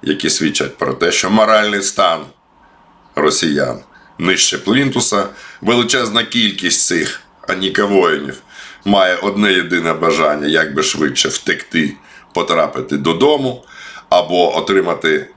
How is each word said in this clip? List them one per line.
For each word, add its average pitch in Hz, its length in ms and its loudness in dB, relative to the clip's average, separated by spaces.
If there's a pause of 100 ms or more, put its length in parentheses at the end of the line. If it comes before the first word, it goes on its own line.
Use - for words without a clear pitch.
які 73 280 -2
свідчать 73 480 -2
про - 160 -4
те, - 180 0
що - 180 -2
моральний 107 520 4
стан 85 440 0 (880)
росіян 73 640 0 (380)
нижче 87 400 0
плінтуса, 117 680 0 (360)
величезна 117 640 0
кількість 98 640 0
цих 82 360 -2 (260)
анікавоїнів 92 920 0 (440)
має 95 300 4
одне 101 380 0
єдине 85 400 0
бажання, 78 540 0
як 78 260 0
би 78 100 -2
швидше 76 460 -2
втекти, 78 680 -4 (380)
потрапити 76 640 -2
додому, 123 680 0 (460)
або 87 480 2
отримати 82 800 0